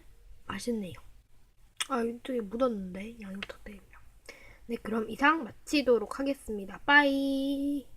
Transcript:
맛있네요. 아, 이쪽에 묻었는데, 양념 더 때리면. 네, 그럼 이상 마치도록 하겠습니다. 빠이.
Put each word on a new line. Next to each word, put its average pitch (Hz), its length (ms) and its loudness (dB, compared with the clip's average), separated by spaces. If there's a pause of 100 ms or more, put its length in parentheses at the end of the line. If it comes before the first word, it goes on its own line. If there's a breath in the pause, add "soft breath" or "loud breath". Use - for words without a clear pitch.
(460)
맛있네요. 196 480 -4 (920)
아, 254 140 0
이쪽에 240 380 -4
묻었는데, 214 800 -2
양념 196 220 -10
더 - 160 -12
때리면. 208 280 -16 (840 loud breath)
네, 233 140 -4
그럼 220 260 -2
이상 285 360 4
마치도록 240 760 2
하겠습니다. 214 680 -4
빠이. 277 1000 4 (100)